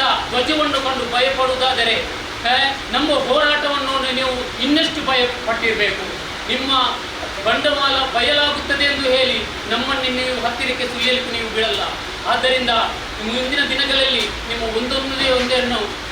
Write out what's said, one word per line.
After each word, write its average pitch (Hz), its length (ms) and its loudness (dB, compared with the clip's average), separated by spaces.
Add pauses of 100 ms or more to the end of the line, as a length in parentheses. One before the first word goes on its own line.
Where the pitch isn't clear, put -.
(300)
ಧ್ವಜವನ್ನು 285 520 0
ಕಂಡು 247 320 -2
ಭಯಪಡುವುದಾದರೆ, 254 920 2 (440)
ಆ, 269 240 2 (180)
ನಮ್ಮ 285 220 2
ಹೋರಾಟವನ್ನು 269 1000 2
ನೀವು 247 480 -2
ಇನ್ನಷ್ಟು 302 420 2
ಭಯ 254 220 4
ಪಟ್ಟಿರಬೇಕು. 214 760 0 (460)
ನಿಮ್ಮ 262 220 0 (760)
ಬಂಡವಾಳ 277 760 2
ಬಯಲಾಗುತ್ತದೆ 285 640 2
ಎಂದು 277 260 2
ಹೇಳಿ 254 300 2 (300)
ನಮ್ಮನ್ನು 262 340 -2
ನೀವು 254 420 -2
ಹತ್ತಿರಕ್ಕೆ 247 420 -2
ಸುಳಿಯಲಿಕ್ಕೆ 240 440 0
ನೀವು 220 240 -4
ಬಿಡಲ್ಲ. 220 260 0 (460)
ಆದ್ದರಿಂದ 247 420 2 (540)
ಮುಂದಿನ 254 360 0 (100)
ದಿನಗಳಲ್ಲಿ 262 520 2
ನಿಮ್ಮ 226 420 -4
ಒಂದೊಂದೇ 269 680 0
ಒಂದನ್ನು 247 840 0